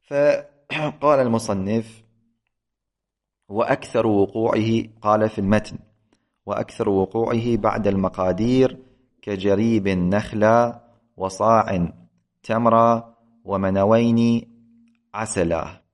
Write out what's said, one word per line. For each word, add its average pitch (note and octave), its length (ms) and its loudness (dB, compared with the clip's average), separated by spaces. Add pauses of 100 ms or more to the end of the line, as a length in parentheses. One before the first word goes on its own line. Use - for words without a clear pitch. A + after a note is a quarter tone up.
فقال D3 1200 -2
المصنف: A2+ 840 -4 (1400)
"وأكثر A2 580 -2
وقوعه"، A2 760 0 (200)
قال G#2+ 260 2
في G#2+ 100 -8
المتن: G#2 400 -2 (680)
"وأكثر G#2 420 -4
وقوعه A2+ 680 0
بعد G#2+ 300 -2
المقادير G2+ 920 0 (440)
كجريب G2+ 680 0
نخلة G#2+ 920 0 (360)
وصاع G2 760 0 (500)
تمرة A#2 720 2 (280)
ومنوين A2+ 1040 2 (680)
عسلة" E2+ 680 -4 (140)